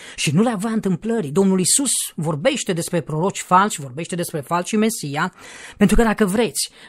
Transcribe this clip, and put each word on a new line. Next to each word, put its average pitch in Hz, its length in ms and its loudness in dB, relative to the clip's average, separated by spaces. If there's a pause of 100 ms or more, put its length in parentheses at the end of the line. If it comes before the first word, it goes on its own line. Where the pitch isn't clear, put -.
(160)
Și - 180 0
nu 185 80 6
le 247 80 2
avea 220 200 -2
întâmplării. 208 600 -2
Domnul 190 280 4
Iisus 226 320 2 (240)
vorbește 170 580 -2
despre 165 280 -2
proroci 160 400 -4
falși, 196 400 2
vorbește 139 340 -10
despre 165 260 -4
falși 175 360 -2
Mesia, 180 560 0 (440)
pentru 208 200 6
că, 233 60 8
dacă 214 240 2
vreți, 190 440 0 (180)